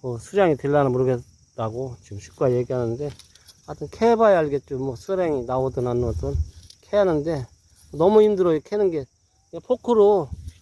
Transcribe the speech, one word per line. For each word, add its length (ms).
어, 160
수량이 400
될라나 320
모르겠다고 1120
지금 160
식구가 340
얘기하는데, 560
하여튼 260
캐봐야 480
알겠죠. 380
뭐, 180
수량이 500
나오든 420
안 140
나오든 340
캐야 200
하는데, 440
너무 300
힘들어요, 420
캐는 280
게. 140
그냥 160
포크로, 640